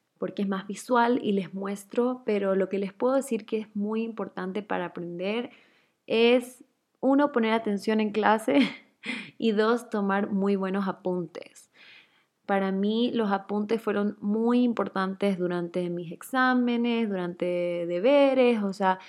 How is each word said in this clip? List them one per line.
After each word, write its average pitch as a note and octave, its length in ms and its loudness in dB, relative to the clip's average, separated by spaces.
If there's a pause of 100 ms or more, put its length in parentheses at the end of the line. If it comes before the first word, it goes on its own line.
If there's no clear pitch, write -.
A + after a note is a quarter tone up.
(180)
porque - 240 -6
es G3 60 -2
más F#3+ 180 -4
visual A#3+ 560 0
y - 80 -2
les F#3+ 240 -2
muestro, G3+ 720 -4
pero G3 300 0
lo F#3+ 120 0
que F#3+ 120 -2
les G3 120 -4
puedo B3+ 220 0
decir B3+ 320 -2
que A3 120 -4
es G#3+ 180 -10
muy G#3+ 260 -2
importante G3 600 -6
para F3+ 220 -4
aprender F3 640 -6 (580)
es, A#3 560 2 (340)
uno, C#4 320 4
poner A3+ 220 0
atención A3 480 0
en G#3+ 100 0
clase A3 480 2 (440)
<laughs> - 360 -12
y A3+ 140 2
dos, A3+ 380 2
tomar G3+ 380 0
muy G3+ 280 2
buenos F#3+ 320 -2
apuntes. - 800 -6 (800)
Para G3 240 0
mí G#3+ 420 0
los A3 200 0
apuntes G#3 500 -2
fueron G#3 380 -2
muy A3+ 420 2
importantes F#3+ 720 -2
durante F3 540 -2
mis F3 220 -8
exámenes, A#3+ 960 0
durante F3 800 -2
deberes, B3 760 4
o G3 100 -2
sea, F#3 360 2